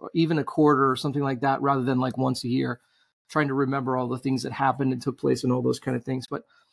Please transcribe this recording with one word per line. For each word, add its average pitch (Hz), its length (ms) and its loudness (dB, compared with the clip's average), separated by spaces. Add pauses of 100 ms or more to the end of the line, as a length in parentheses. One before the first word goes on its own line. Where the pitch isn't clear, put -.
or - 140 -14
even 160 240 2
a 139 60 0
quarter 139 460 4
or 127 60 0
something 143 260 -2
like 135 200 -2
that, 139 200 2
rather 139 200 2
than 127 180 2
like 127 180 -2
once 131 240 0
a 123 60 -4
year, 127 320 -2 (480)
trying 151 180 0
to 135 80 -2
remember 131 420 0
all 127 120 -2
the 127 100 -4
things 131 240 -2
that 131 100 -6
happened 131 400 0
and 123 80 -4
took 131 160 -6
place 131 280 0
and 123 80 2
all 127 100 0
those 123 160 0
kind 127 180 -4
of 117 80 -8
things. 131 240 -6
But, - 140 -8 (300)